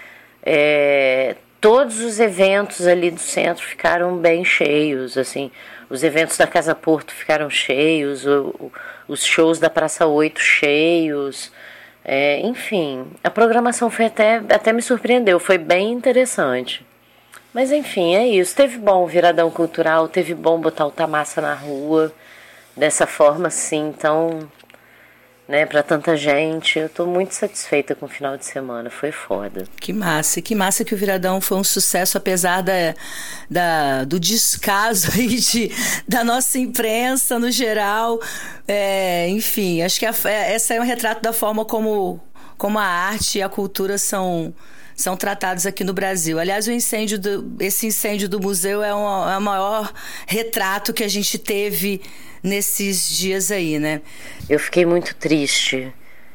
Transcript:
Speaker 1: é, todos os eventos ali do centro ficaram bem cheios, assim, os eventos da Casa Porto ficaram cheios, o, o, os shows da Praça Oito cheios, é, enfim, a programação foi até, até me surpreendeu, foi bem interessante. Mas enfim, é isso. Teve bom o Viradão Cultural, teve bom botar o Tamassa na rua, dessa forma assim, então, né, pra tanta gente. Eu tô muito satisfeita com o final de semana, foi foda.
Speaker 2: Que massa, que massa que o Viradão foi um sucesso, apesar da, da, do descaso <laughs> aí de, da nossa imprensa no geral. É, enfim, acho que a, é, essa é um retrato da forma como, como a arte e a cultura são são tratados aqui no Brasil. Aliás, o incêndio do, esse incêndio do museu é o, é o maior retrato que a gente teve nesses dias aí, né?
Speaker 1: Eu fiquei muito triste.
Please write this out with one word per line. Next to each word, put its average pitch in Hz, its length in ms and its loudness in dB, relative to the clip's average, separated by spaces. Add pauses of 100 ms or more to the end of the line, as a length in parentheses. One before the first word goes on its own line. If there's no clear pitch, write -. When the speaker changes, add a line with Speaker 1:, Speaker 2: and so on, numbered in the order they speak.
(440)
Speaker 1:
é, 143 920 2 (240)
todos 226 400 6
os 226 200 -2
eventos 196 680 4
ali 175 240 4
do 165 100 -8
centro - 440 -2
ficaram 175 520 0
bem 170 280 4
cheios, 147 720 2
assim, 131 320 -2 (400)
os 135 140 -4
eventos 156 320 2
da 165 100 4
Casa 160 280 2
Porto 156 380 0
ficaram 151 380 -2
cheios, 143 760 0
o, 143 340 2
o, 139 120 -14 (360)
os 143 160 -4
shows 165 340 4
da 160 120 2
Praça 156 360 0
Oito 151 340 2
cheios, 151 1120 2 (540)
é, 143 360 2
enfim, 156 680 -4 (180)
a 180 60 2
programação 233 600 2
foi 226 160 0
até, 220 300 4
até 220 360 2
me 233 100 2
surpreendeu, 233 580 4
foi 190 180 4
bem 175 340 2
interessante. 226 920 0 (680)
Mas 262 200 2
enfim, 185 420 2
é 226 120 4
isso. 185 280 2
Teve 247 240 4
bom 196 260 4
o - 20 -2
Viradão 165 440 4
Cultural, 160 560 2
teve 165 280 -2
bom 165 260 2
botar 156 260 0
o 143 40 -2
Tamassa 156 500 -2
na 147 140 0
rua, 147 580 0 (640)
dessa 147 300 2
forma 156 420 4
assim, 151 400 -2
então, 156 600 0 (1000)
né, 147 160 2
pra 147 180 2
tanta 160 320 2
gente. 151 640 0
Eu 156 120 -2
tô 175 160 -4
muito 180 280 0
satisfeita 147 600 -2
com 151 100 -14
o 139 40 -10
final 139 280 -8
de - 80 -14
semana, 123 460 -8
foi - 200 -6
foda. 98 540 -6 (160)
Speaker 2:
Que - 140 -8
massa, 170 480 -2
que 220 120 -4
massa 196 300 0
que - 100 -4
o - 20 -4
Viradão 190 440 0
foi 190 160 -2
um 196 80 0
sucesso, 190 540 0
apesar 185 440 0
da, 175 320 0 (560)
da, 156 540 2
do 165 160 -2
descaso 202 920 0
<laughs> - 40 0
aí 240 200 2
de, 220 360 0 (340)
da 233 160 0
nossa 247 360 0
imprensa 247 800 0
no 240 120 0
geral. 220 720 0 (480)
É, 190 600 0
enfim, 190 520 -2
acho 180 160 0
que 233 80 -2
a, 226 80 -2 (120)
é, 202 280 0
essa 226 200 0
é 226 60 0
um 240 40 -2
retrato 226 380 -2
da 226 100 0
forma 214 320 -2
como, 214 560 -2 (380)
como 208 200 0
a 208 60 0
arte 185 540 -2
e 196 40 0
a 196 60 -2
cultura 196 480 -4
são 180 580 -2 (440)
são 185 180 -2
tratados 190 480 -4
aqui 196 200 -4
no 190 80 -2
Brasil. 180 480 -2
Aliás, 196 260 -2
o 233 60 -2
incêndio 220 480 -2
do, 202 400 -4
esse 196 260 -2
incêndio 208 420 -2
do 202 120 -4
museu 196 420 -2
é 208 100 0
o, 202 380 -2
é 190 80 0
o - 20 -4
maior 202 520 -2 (340)
retrato 208 640 -2
que 226 120 -2
a 202 40 -2
gente 202 300 -2
teve 202 640 -2 (400)
nesses 196 640 -2
dias 190 440 -2
aí, 165 260 -2
né? 151 240 -2 (480)
Speaker 1:
Eu 147 80 4
fiquei - 260 2
muito 170 300 2
triste. 135 800 0 (400)